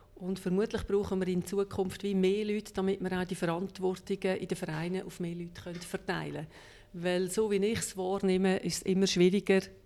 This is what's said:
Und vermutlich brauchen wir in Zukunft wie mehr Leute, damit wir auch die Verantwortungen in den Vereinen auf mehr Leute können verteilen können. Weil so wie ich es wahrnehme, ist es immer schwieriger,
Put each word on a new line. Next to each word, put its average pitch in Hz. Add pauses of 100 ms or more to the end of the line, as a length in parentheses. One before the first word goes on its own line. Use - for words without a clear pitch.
(160)
Und 185
vermutlich 196
brauchen 202
wir 180
in 180
Zukunft 196
wie 202
mehr 190
Leute, 208
damit 190
wir 180
auch 180
die 180
Verantwortungen 185
in 180
den 175
Vereinen 170
auf -
mehr 170
Leute 175
können 175
verteilen 156
können. -
Weil 180
so 220
wie 202
ich 202
es -
wahrnehme, 190
ist 170
es -
immer 190
schwieriger, 185 (240)